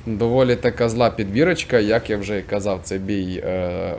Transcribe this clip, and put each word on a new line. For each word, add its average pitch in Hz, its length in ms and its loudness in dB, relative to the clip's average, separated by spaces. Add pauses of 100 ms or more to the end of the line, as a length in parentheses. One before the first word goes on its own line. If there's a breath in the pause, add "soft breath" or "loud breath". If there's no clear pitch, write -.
Доволі 117 500 2
така 120 320 0
зла 113 220 2
підбірочка, 120 680 2
як 110 320 2
я 107 60 2
вже 101 220 -4
і 92 40 -4
казав, 101 400 -2
це 95 160 -4
бій, 95 460 -4
е, 90 540 -2